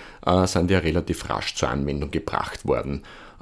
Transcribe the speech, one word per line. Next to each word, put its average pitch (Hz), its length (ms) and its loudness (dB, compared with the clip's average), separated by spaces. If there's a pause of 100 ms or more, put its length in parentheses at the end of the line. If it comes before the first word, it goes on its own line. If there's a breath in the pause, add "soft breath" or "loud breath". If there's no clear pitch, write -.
(260 loud breath)
äh, 92 220 6
sind 90 200 2
die 95 60 4
ja 90 60 6
relativ 82 500 0
rasch - 240 -4
zur - 140 0
Anwendung 71 420 -2
gebracht - 560 -4
worden. 67 380 0 (380 loud breath)